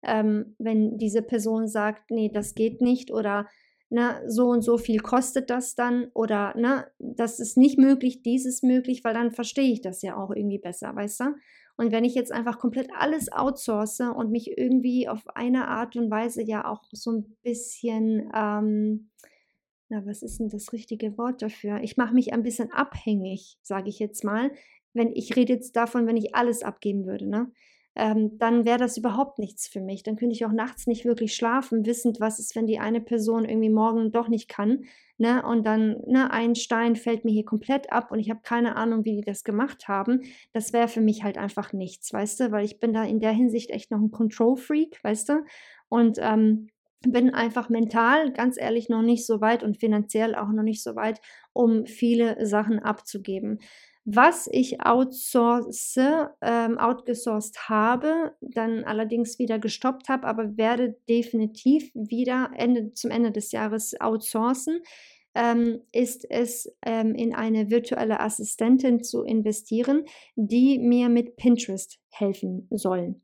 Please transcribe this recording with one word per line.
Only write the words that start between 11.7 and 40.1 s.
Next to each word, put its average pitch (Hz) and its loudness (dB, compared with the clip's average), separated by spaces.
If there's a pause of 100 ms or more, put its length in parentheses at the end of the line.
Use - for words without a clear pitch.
Und 233 0
wenn 233 2
ich 247 2
jetzt 254 -2
einfach 233 -4
komplett 247 -2
alles 302 -2
outsource 220 -4
und 240 -2
mich 233 -4
irgendwie 254 0
auf 220 -8
eine 254 0
Art 233 -4
und 233 0
Weise 233 -2
ja 214 -4
auch 214 -10
so 214 -8
ein 214 -6
bisschen, 220 -2
ähm, 214 0 (800)
na, 208 -8
was 208 -10
ist - -12
denn 220 -4
das 208 -10
richtige 220 -8
Wort 247 -4
dafür? 208 -6
Ich 220 -6
mache 233 2
mich 247 4
ein 226 0
bisschen 233 -4
abhängig, 202 -4
sage 196 -6
ich 202 -10
jetzt 214 -6
mal. 220 0 (420)
Wenn, 233 0
ich - -4
rede 254 4
jetzt 240 -4
davon, 233 0
wenn 233 0
ich 214 -4
alles 233 0
abgeben 202 -4
würde, 202 -6
ne? 233 -2 (440)
Ähm, 220 0
dann 233 4
wäre 240 2
das 240 0
überhaupt 240 -2
nichts - -10
für 196 -10
mich. 196 -8
Dann 220 -4
könnte 233 0
ich 233 -4
auch 214 0
nachts 226 -2
nicht 240 -2
wirklich 233 0
schlafen, 233 0
wissend, 233 0
was 220 -2
ist, - -10
wenn 226 0
die 220 0
eine 226 0
Person 226 0
irgendwie 220 2
morgen 220 2
doch 233 0
nicht 226 -2
kann, 226 0 (320)
ne? 233 2
Und 233 2
dann, 220 2
ne, 262 4
ein 233 2
Stein 233 0
fällt 226 -2
mir 226 2
hier 214 2
komplett 254 -2
ab 233 -2
und 214 -2
ich 214 -2
habe 220 -6
keine 233 0
Ahnung, 220 0
wie 214 -2
die 208 -4
das 202 -8
gemacht 226 -4
haben. 220 0 (300)